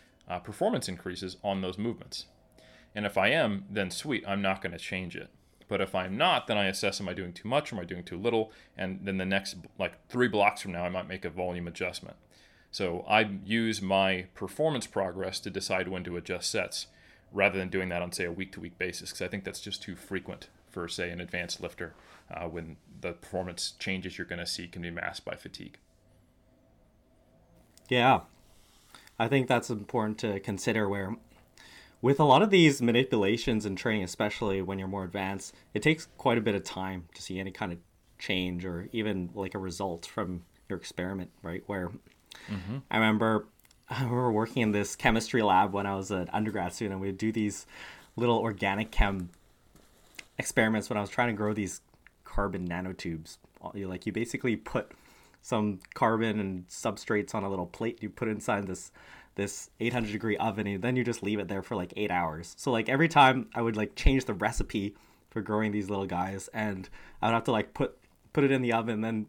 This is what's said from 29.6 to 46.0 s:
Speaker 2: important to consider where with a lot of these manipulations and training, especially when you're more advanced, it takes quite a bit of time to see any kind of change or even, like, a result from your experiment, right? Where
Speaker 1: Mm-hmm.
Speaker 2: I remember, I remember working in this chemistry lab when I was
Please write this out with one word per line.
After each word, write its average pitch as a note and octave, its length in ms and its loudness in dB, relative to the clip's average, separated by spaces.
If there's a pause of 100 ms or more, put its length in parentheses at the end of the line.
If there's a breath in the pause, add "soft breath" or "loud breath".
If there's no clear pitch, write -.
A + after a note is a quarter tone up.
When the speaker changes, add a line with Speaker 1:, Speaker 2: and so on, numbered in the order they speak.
Speaker 2:
important G#2+ 480 -2
to G2+ 220 0
consider G#2+ 480 0
where G2 280 -4 (880 loud breath)
with C#3 180 6
a D#3 40 6
lot C#3+ 180 10
of G#3+ 80 4
these D#3+ 320 8
manipulations A#2 840 4
and G2 120 -2
training, G#2+ 280 0
especially G2+ 580 0
when F#2+ 160 -4
you're F#2+ 100 -4
more F#2+ 160 -4
advanced, F#2+ 500 -6 (180 soft breath)
it G#2+ 100 0
takes D#3 240 4 (120)
quite A#2+ 200 4
a A2+ 40 2
bit G#2+ 120 2
of F#2+ 80 0
time F#2 520 -6
to - 80 -16
see F#2 180 -6
any F#2+ 100 -6
kind F#2 220 -6
of F2 60 -8 (400)
change F2+ 460 0
or F2+ 280 -6
even, G2+ 420 -2
like, F#2+ 200 -6
a G#2+ 40 -4
result F#2 480 -6
from F2+ 380 -6 (240)
your F#2+ 100 -4
experiment, F#2 520 -6 (120)
right? F#2 240 -8
Where F#2 240 -4 (600 loud breath)
Speaker 1:
Mm-hmm. G2+ 280 -6 (120)
Speaker 2:
I - 80 2
remember, A2 500 4 (400)
I B2 140 -2
remember B2 280 2
working A2+ 320 2
in G#2+ 100 4
this G2+ 220 0
chemistry A2+ 480 4
lab F#2+ 300 6
when G2 140 0
I G2 100 0
was F#2+ 140 -4